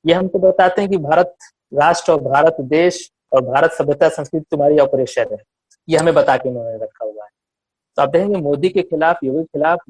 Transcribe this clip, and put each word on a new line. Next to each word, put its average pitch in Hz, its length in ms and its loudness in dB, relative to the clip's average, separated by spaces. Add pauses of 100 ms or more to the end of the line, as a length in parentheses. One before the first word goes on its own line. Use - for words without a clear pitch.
ये 165 60 6
हमको 185 260 0
बताते 185 420 2
हैं 196 100 -2
कि 196 60 0
भारत 160 400 0 (380)
राष्ट्र 165 380 2
और 147 80 2
भारत 147 400 2
देश 165 500 0 (220)
और 131 80 4
भारत 135 320 0
सभ्यता 147 360 0
संस्कृति 156 420 -6
तुम्हारी 147 280 2
operation 131 540 0
है, 104 60 -8 (500)
ये 160 100 2
हमें 160 160 2
बता 135 220 4
के 127 120 -4
उन्होंने 117 360 -8
रखा 113 200 -12
हुआ 107 200 -12
है। 104 60 -20 (680)
तो 135 60 0
आप 139 60 0
देखेंगे 185 320 0
मोदी 143 280 -2
के 180 140 -2
खिलाफ, 165 420 0
योगी 135 140 -2
के 160 200 -8
खिलाफ 165 200 0 (120)